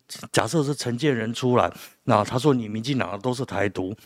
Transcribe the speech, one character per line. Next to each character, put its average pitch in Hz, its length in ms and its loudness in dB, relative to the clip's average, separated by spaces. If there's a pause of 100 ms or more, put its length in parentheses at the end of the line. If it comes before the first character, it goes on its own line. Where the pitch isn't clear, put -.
(320)
假 110 140 2
设 156 160 0
是 139 120 -2
陈 120 240 -4
建 147 160 2
仁 113 180 -2
出 123 240 0
来， 87 140 4 (340)
那 107 180 4
他 113 160 -2
说 143 140 4
你 117 160 0
民 110 140 -4
进 131 160 -2
党 90 120 -2
的 101 80 -6
都 127 140 -2
是 123 120 -4
台 101 240 0
独， 95 260 -4 (120)